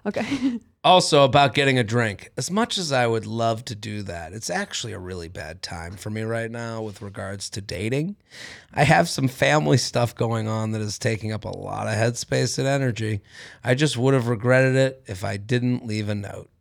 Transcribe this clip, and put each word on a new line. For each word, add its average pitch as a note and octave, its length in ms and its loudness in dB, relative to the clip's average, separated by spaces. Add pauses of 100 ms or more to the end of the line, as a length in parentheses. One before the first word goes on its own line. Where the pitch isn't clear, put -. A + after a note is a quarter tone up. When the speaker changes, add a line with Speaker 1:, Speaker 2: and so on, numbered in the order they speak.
Speaker 1:
Okay. A#3+ 580 -2
<laughs> - 60 -20 (120)
Speaker 2:
Also E3 440 6
about C#3 300 6
getting C3+ 220 4
a B2 60 4
drink. A2 540 -2
As - 120 -4
much G#3+ 280 0
as D#3+ 160 -2
I B2 120 4
would A2+ 220 0
love A2+ 380 -2
to G#2+ 100 -8
do G#2+ 280 -8
that, E2+ 280 -10
it's A2+ 180 -10
actually F3 440 -6
a F#2+ 40 -10
really F2+ 300 -8
bad E2 340 -12
time E2+ 360 -10
for A2 120 -10
me A2 120 -6
right A2+ 280 -4
now A2+ 320 -8
with G#2+ 200 -10
regards G2 480 -10
to - 120 -8
dating. B2+ 540 -4 (580)
I D3 120 0
have E3 240 6
some C3+ 180 0
family D3 480 4
stuff A#2+ 400 0
going A2+ 320 0
on A2 240 -2
that A2 80 -2
is G#2 180 -4
taking A2 360 -2
up G#2+ 100 -8
a G2 60 -8
lot G2 380 -6
of G#2+ 80 0
headspace A#2+ 640 0
and C3+ 80 0
energy. A2+ 540 0 (420)
I B2+ 140 2
just C#3 220 2
would C3 160 4
have A#2+ 160 2
regretted B2+ 480 4
it C3 280 2
if F#2+ 200 -8
I G#2 100 -4
didn't B2 500 0
leave G#2+ 220 -2
a G#2 80 0
note. G2+ 340 -10 (120)